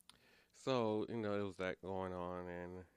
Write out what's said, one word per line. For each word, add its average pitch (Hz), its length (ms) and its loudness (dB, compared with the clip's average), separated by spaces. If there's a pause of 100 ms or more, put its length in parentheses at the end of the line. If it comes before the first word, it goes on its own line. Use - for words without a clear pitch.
(560)
So, 113 520 4
you 113 80 -2
know, 104 180 2
it 101 80 2
was 98 140 -4
that 92 260 -2
going 95 300 -2
on, 90 360 -2
and 87 360 -6 (120)